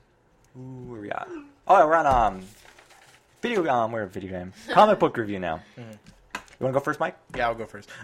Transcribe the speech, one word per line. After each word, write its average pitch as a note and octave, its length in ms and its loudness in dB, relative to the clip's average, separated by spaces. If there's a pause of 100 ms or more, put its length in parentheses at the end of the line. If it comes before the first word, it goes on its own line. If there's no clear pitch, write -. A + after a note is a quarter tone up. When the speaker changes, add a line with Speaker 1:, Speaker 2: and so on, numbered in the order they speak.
(580)
Speaker 1:
ooh, B2+ 340 -14
where A2 80 -12
we G#2 100 -10
at? - 180 -10 (400)
Oh, F3+ 180 8
we're D#3+ 80 2
on, D#3+ 120 4
um, G#2+ 380 2 (960)
video, G#3+ 280 0
um, A#2 240 2
we're A2+ 100 -4
a F#2+ 60 -6
video F#2 240 -10
game. F2+ 280 -10
Speaker 2:
<laughs> - 100 -14
Speaker 1:
Comic G#3 280 6
book D#3 180 2
review G2+ 220 -4
now. F2 240 -4 (160)
Speaker 3:
Mm-hmm. A#2 120 -18 (440)
Speaker 1:
You - 320 -10
wanna C3 80 -2
go C#3 60 0
first, D3 200 -2
Mike? E3 160 -4 (180)
Speaker 3:
Yeah, B2 120 0
I'll A#2 80 0
go A2+ 100 -10
first. G2+ 240 -16 (160)